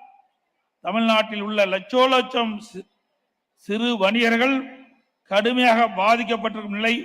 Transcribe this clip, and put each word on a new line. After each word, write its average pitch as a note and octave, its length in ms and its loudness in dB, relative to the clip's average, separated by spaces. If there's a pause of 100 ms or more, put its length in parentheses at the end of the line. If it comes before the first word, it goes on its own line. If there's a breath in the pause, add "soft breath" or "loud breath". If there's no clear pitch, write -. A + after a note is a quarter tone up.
(840)
தமிழ்நாட்டில் A3 600 0
உள்ள G#3+ 200 -2
லட்சோ G3 440 0
லட்சம் B3 440 0 (140)
சி-, F#3 180 -16 (840)
சிறு G#3+ 280 -2
வணிகர்கள் A#3 580 2 (760)
கடுமையாக A#3 480 2 (180)
பாதிக்கப்பட்டிருக்கும் G#3+ 800 -2
நிலை A3+ 160 -2 (120)